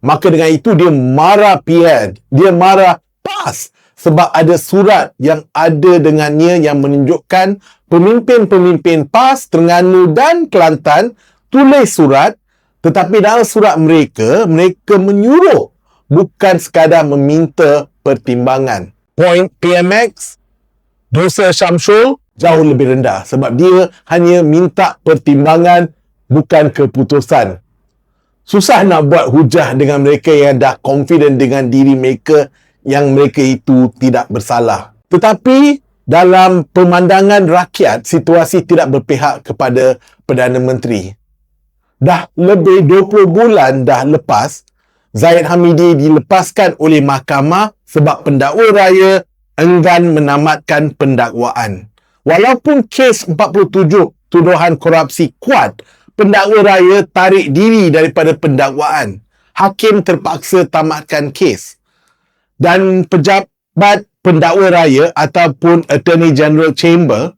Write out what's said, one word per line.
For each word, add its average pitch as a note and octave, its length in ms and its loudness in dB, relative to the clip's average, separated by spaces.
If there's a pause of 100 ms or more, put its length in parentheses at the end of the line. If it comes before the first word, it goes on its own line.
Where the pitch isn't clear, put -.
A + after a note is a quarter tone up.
Maka D3+ 240 -2
dengan D#3+ 240 2
itu, D#3+ 240 0
dia E3 160 2
marah D#3+ 720 0
P E3+ 240 0
N, G#2+ 320 -2 (100)
dia F3 220 2
marah F#3 480 2 (240)
pas G4 480 -10 (300)
sebab E3 320 0
ada D#3+ 240 0
surat F#3 640 0
yang D3+ 320 -2
ada E3 480 2
dengannya D3+ 580 0
yang D3+ 220 -2
menunjukkan E3 800 -2 (260)
pemimpin-pemimpin F3+ 1200 0
pas, C4 380 0
Terengganu F3 720 0
dan D#4+ 320 0
Kelantan D#3+ 680 0 (380)
tulis C4+ 400 2
surat, D3 420 0 (460)
tetapi F#3+ 400 0
dalam G#3+ 240 0
surat G#3 320 0
mereka, D#3+ 720 0
mereka F3+ 480 0
menyuruh, A3 720 2 (400)
bukan F#3 480 0
sekadar E3 480 0
meminta D3 840 0 (140)
pertimbangan. B2 920 -4 (220)
Point F3 480 0
P F3 160 0
M F3+ 160 0
X, - 480 -6 (720)
dosa F3+ 400 0
Syamsul G#3 640 0 (240)
jauh E3 240 2
lebih C3 320 0
rendah G#2+ 320 -4
sebab C3 240 -4
dia F3+ 400 2 (160)
hanya F3 320 2
minta E3 640 0
pertimbangan, D#3+ 880 2 (320)
bukan D3+ 480 0
keputusan. C3+ 880 -2 (880)
Susah G3+ 340 0
nak D#3+ 300 0
buat B2+ 160 0
hujah C3+ 480 0
dengan C#3+ 240 0
mereka D3 320 0
yang C#3+ 240 2
dah B2+ 240 -2
confident C#3+ 560 0
dengan C3 320 -2
diri C3+ 240 2
mereka C3 560 -2 (320)
yang C#3 320 -2
mereka C#3 320 0
itu B2+ 560 0
tidak B2+ 320 -2
bersalah. A2+ 640 -4 (160)
Tetapi B3+ 720 2 (240)
dalam F#3 560 2
pemandangan F#3 840 2
rakyat, D#3 600 -2
situasi E3+ 560 0
tidak E3 260 0
berpihak C#3 560 -4
kepada B2+ 540 -2 (240)
Perdana B2+ 340 -2
Menteri. A#2 540 -6 (880)
Dah F3 340 -2
lebih F#3 540 2
dua F#3+ 160 2
puluh G3+ 240 2
bulan E3 560 0
dah A#2+ 240 0
lepas, C#3+ 560 -4 (480)
Zahid E3 320 2
Hamidi E3+ 500 2
dilepaskan D#3+ 840 0
oleh D#3 240 0
mahkamah C#3+ 800 -4
sebab D3 400 -4
pendakwa C#3+ 480 0
raya F#3+ 500 2 (380)
enggan F3 560 2
menamatkan D3+ 800 -2
pendakwaan. A#2 880 -4 (380)
Walaupun B3+ 640 0
kes B3+ 400 -2
empat F3 240 -2
puluh F#3+ 160 0
tujuh F#3 380 0 (260)
tuduhan E3+ 480 0
korupsi D#3+ 560 -2
kuat, F3+ 480 -4 (320)
pendakwa G3+ 480 2
raya F#3+ 400 2
tarik F#3 480 0
diri G3+ 400 2
daripada D#3+ 400 0
pendakwaan. C#3 880 -4 (320)
Hakim G3+ 480 0
terpaksa E3+ 640 -4
tamatkan D3+ 640 -6
kes. C#3+ 480 -6 (840)
Dan F#3 480 0
pejabat G3 960 -2 (160)
pendakwa F3 480 0
raya E3 480 2
ataupun E3+ 720 -2
Attorney E3 480 0
General D3+ 400 0
Chamber E3 600 0